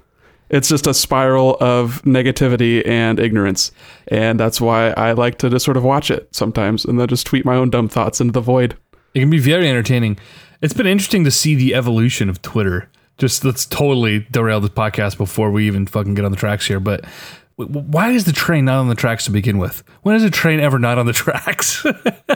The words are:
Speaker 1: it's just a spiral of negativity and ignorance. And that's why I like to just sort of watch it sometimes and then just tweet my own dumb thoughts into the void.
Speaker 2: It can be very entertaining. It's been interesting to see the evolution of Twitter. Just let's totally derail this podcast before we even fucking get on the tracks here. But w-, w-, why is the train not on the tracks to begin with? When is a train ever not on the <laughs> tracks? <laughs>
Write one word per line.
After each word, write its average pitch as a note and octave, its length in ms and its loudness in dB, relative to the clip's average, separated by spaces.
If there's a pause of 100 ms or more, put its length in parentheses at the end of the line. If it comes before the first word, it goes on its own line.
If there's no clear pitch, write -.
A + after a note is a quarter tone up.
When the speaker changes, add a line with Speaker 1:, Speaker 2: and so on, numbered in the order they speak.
(520)
Speaker 1:
it's C#3 180 2
just D3 160 0
a C#3+ 80 2
spiral C3 680 2
of B2 440 0
negativity B2 840 2
and A2+ 320 0
ignorance. G#2 520 0 (380)
And A2+ 300 0
that's A2+ 220 -2
why A2+ 300 2
I A2+ 220 0
like A#2+ 260 -2
to C3 100 0
just B2 160 0
sort C3 120 2
of B2 60 0
watch C3+ 280 0
it - 240 -4
sometimes G#2+ 500 -2
and A#2+ 140 0
then B2 80 0
just B2 180 -2
tweet C3 200 0
my B2+ 100 2
own B2+ 160 2
dumb A#2 180 0
thoughts - 320 -2
into A#2 120 0
the B2 80 0
void. B2 360 0 (380)
Speaker 2:
It C3+ 60 0
can C#3+ 100 4
be D#3+ 80 4
very D#3 280 2
entertaining. A#2 520 0 (420)
It's D3+ 140 -2
been A#3 100 0
interesting G3 380 2
to C#3+ 80 2
see D#3 240 0
the B2+ 180 2
evolution A#2 560 0
of F2 140 -6
Twitter. G2 460 -4 (280)
Just - 280 -2
let's B2+ 200 -2
totally A#2 680 0
derail A2+ 280 0
this G2+ 120 -2
podcast G#2+ 460 -2
before G#2 340 -2
we G#2 160 2
even G2 180 0
fucking G2+ 300 -4
get G2+ 100 0
on G2 60 -2
the F#2+ 60 -4
tracks G#2 300 -2
here. G2 120 -2
But G2 220 -4 (560)
w-, A#2 160 -10
w-, C#3+ 180 -8
why F3+ 200 2
is A#3 140 2
the E3+ 80 2
train D3+ 320 0
not C3 140 2
on B2+ 100 2
the A#2 60 0
tracks A2+ 300 -2
to G#2+ 60 -2
begin G2+ 280 2
with? - 240 -6 (180)
When G#3 140 2
is A3+ 80 4
a G3+ 80 2
train D#3 280 0
ever C#3 200 2
not A#2+ 180 0
on A#2+ 80 2
the A#2 80 0
<laughs> - 100 -4
tracks? - 680 -4
<laughs> - 40 -4 (400)